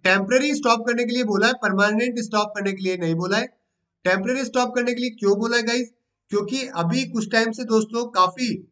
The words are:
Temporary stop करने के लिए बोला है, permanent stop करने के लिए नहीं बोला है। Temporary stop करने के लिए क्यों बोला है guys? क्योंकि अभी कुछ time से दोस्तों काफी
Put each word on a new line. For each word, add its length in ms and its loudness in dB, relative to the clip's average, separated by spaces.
Temporary 520 2
stop 320 2
करने 180 0
के 80 -4
लिए 120 0
बोला 220 2
है, 80 2
permanent 640 0
stop 340 -2
करने 180 -2
के 100 -8
लिए 140 -2
नहीं 180 0
बोला 220 0
है। 100 -2
Temporary 400 0
stop 300 -2
करने 180 0
के 80 -4
लिए 140 -2
क्यों 220 2
बोला 200 0
है 80 0
guys? 260 -2
क्योंकि 340 -2
अभी 320 0
कुछ 240 -4
time 220 2
से 120 -8
दोस्तों 460 0
काफी 420 0